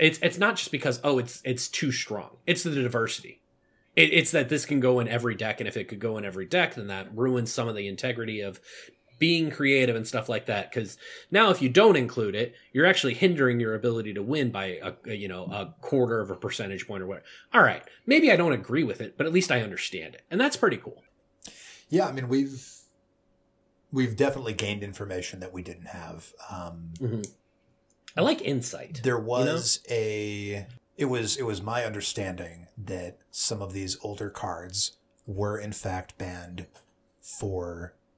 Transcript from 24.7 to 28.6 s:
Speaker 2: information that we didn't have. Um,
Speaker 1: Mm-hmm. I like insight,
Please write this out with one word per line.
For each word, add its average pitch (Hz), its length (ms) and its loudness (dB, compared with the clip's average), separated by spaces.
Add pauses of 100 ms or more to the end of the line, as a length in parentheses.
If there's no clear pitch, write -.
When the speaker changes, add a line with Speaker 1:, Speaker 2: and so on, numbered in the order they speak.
Speaker 2:
information 95 580 -8
that 90 120 -12
we 90 100 -10
didn't 85 260 -16
have. 82 440 -14 (180)
Um, 85 500 -12
Speaker 1:
Mm-hmm. 117 220 -2 (920)
I 160 60 4
like 277 200 2
insight, 131 600 -4